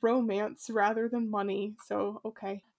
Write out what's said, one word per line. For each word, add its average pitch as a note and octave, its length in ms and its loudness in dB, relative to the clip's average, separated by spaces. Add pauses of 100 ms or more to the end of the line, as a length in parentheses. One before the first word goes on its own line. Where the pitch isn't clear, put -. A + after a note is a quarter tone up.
romance A3+ 640 2
rather A3 400 2
than A#3 220 0
money." G3+ 440 0 (120)
So, G#3 400 -2
okay. G3+ 360 -8 (160)